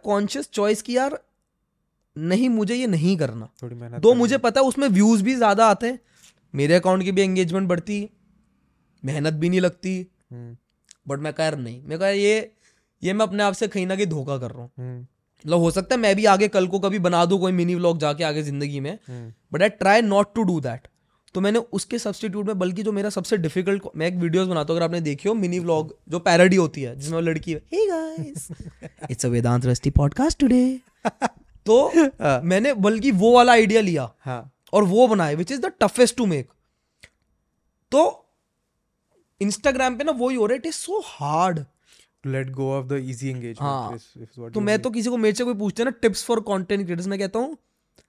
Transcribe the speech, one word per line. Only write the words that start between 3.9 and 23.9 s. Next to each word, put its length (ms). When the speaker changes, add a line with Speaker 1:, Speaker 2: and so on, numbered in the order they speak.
Speaker 1:
दो 80
Speaker 2:
करनी 100
Speaker 1:
मुझे 160
Speaker 2:
है। 40
Speaker 1:
पता 220
है 60
उसमें 220
व्यूज 340
भी 140
ज्यादा 300
आते 200
हैं, 120
मेरे 200
अकाउंट 280
की 100
भी 100
एंगेजमेंट 460
बढ़ती, 420
मेहनत 280
भी 160
नहीं 120
लगती। 480
Speaker 2:
हम्म। 240
Speaker 1:
But 100
मैं 100
कह 160
रहा 120
नहीं, 220
मैं 160
कहा 100
ये, 440
ये 100
मैं 140
अपने 160
आप 100
से 160
कहीं 180
ना 100
कहीं 100
धोखा 320
कर 120
रहा 120
हूँ। 160
Speaker 2:
हम्म। 220
Speaker 1:
मतलब, 120
हो 120
सकता 240
है 60
मैं 160
भी 80
आगे 240
कल 180
को 120
कभी 200
बना 260
दूँ 140
कोई 140
मिनी 220
व्लॉग 240
जाके 260
आगे 180
जिंदगी 380
में, 180
Speaker 2:
हम्म। 500
Speaker 1:
but 120
I 120
try 300
not 120
to 120
do 100
that। 180
तो 60
मैंने 180
उसके 400
सब्स्टिट्यूट 480
में, 120
बल्कि 240
जो 100
मेरा 180
सबसे 260
डिफिकल्ट, 460